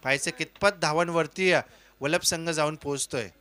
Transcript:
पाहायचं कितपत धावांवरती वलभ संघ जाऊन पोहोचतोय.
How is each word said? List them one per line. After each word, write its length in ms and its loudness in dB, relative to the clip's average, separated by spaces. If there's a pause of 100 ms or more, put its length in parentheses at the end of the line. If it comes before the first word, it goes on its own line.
पाहायचं 340 0
कितपत 320 0 (120)
धावांवरती 680 2 (480)
वलभ 200 0
संघ 300 -2
जाऊन 240 0
पोहोचतोय. 540 -6 (120)